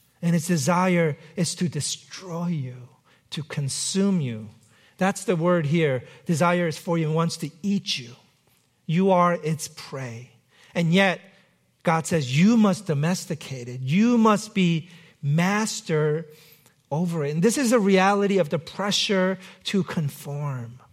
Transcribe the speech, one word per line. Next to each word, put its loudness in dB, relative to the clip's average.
And 2
its -2
desire 2
is -2
to -4
destroy -8
you, -6
to -8
consume -2
you. -8
That's -2
the 0
word 2
here. 0
Desire 2
is -6
for -4
you 0
and -2
wants 0
to -8
eat -2
you. -16
You 2
are 6
its -4
prey. -14
And 2
yet, 4
God 2
says, -2
"You 6
must 4
domesticate -4
it. -10
You 2
must 2
be 0
master 0
over -2
it." -4
And -2
this 2
is 0
a 6
reality 4
of 2
the -2
pressure -2
to 0
conform. -8